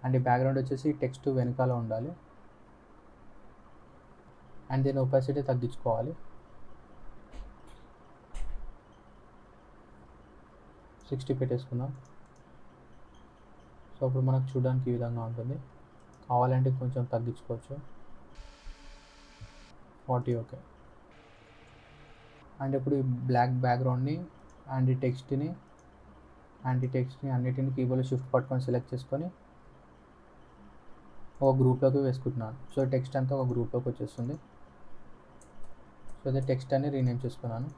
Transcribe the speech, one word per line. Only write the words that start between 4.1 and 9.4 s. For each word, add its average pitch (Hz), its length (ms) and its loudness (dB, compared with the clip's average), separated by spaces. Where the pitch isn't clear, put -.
And 131 160 2
దీని 135 180 2
opacity 135 420 2
తగ్గించుకోవాలి, 120 720 0